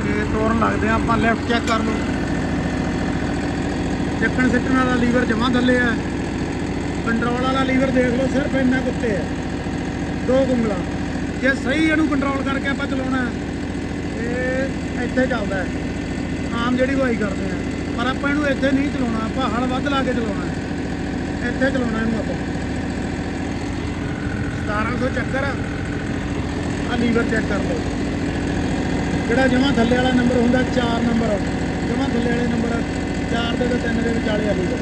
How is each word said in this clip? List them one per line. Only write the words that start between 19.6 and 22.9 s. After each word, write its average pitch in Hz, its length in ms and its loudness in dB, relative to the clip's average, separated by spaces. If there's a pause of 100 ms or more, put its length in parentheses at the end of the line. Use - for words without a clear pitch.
ਵੱਧ 254 200 0
ਲਾ 277 160 0
ਕੇ 254 100 0
ਚਲਾਉਣਾ 214 320 -2
ਹੈ, 160 100 -2 (920)
ਇੱਥੇ 254 220 0
ਚਲਾਉਣਾ 233 260 0
ਇਹਨੂੰ 226 220 0
ਆਪਾਂ। 262 160 -2 (2250)